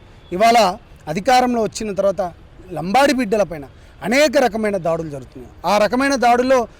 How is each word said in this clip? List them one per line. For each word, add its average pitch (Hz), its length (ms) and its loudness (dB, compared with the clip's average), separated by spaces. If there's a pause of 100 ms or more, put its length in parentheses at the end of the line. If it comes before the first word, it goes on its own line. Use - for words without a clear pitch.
(340)
ఇవాళ 214 440 4 (300)
అధికారంలో 240 560 0
వచ్చిన 208 300 -6
తర్వాత 190 380 -2 (420)
లంబాడి 202 400 0
బిడ్డల 220 300 -2
పైన 156 220 -10 (380)
అనేక 269 340 2
రకమైన 214 400 0
దాడులు 165 320 -4
జరుగుతున్నాయి. 135 680 -6
ఆ - 20 2
రకమైన 247 380 0
దాడుల్లో 247 520 2 (120)